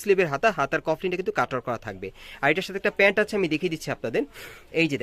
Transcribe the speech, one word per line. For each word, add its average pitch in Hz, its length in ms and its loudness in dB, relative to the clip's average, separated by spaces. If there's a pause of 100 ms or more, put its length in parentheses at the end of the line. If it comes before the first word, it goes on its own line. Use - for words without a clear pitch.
স্লিভের 190 300 4
হাতা, 220 160 2 (100)
হাতার 147 300 0
কফলিনটা 175 320 -2
কিন্তু 190 200 -4
কাটার 123 260 0
করা 120 200 -2
থাকবে। 95 220 -8 (340)
আর 139 100 6
এটার 180 140 -2
সাথে 196 140 -6
একটা 202 180 0
প্যান্ট 202 240 6
আছে, 208 160 -4
আমি 180 160 2
দেখিয়ে 165 200 -2
দিচ্ছি 151 220 -8
আপনাদের। 135 260 -2 (580)
এই 165 120 4
যে 139 100 0